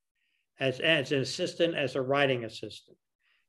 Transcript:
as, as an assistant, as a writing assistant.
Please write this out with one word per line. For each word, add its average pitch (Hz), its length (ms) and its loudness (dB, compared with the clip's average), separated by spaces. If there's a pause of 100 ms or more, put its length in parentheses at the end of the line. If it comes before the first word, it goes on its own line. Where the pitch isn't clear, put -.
(600)
as, 135 200 0
as 151 320 2
an 139 80 2
assistant, 170 540 -2
as 143 220 -2
a 131 60 0
writing 135 420 2
assistant. - 520 -14 (520)